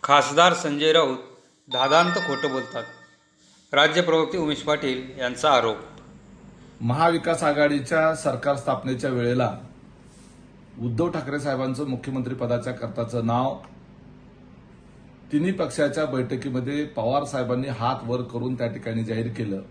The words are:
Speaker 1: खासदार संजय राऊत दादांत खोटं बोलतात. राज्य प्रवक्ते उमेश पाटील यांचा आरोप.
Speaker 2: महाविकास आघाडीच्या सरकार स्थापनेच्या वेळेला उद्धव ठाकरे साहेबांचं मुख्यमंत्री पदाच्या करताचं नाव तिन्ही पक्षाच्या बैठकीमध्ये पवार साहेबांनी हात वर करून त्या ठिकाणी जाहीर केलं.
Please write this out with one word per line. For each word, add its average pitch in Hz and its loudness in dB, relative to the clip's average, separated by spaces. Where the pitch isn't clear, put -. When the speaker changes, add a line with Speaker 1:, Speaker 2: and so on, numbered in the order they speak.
Speaker 1:
खासदार 143 6
संजय 156 0
राऊत 143 4
दादांत 139 4
खोटं 147 -2
बोलतात. 127 -6
राज्य 156 4
प्रवक्ते 160 2
उमेश 151 0
पाटील 147 -2
यांचा 127 0
आरोप. 117 4
Speaker 2:
महाविकास 160 2
आघाडीच्या 147 2
सरकार 139 0
स्थापनेच्या 131 -2
वेळेला 120 0
उद्धव 120 0
ठाकरे 143 -4
साहेबांचं 131 -2
मुख्यमंत्री 131 -4
पदाच्या 120 -2
करताचं 117 -4
नाव 127 0
तिन्ही 165 2
पक्षाच्या 156 0
बैठकीमध्ये 131 -2
पवार 139 -2
साहेबांनी 127 -2
हात 123 -2
वर 120 -2
करून 123 -4
त्या 120 -2
ठिकाणी 113 -4
जाहीर 113 -2
केलं. 101 -4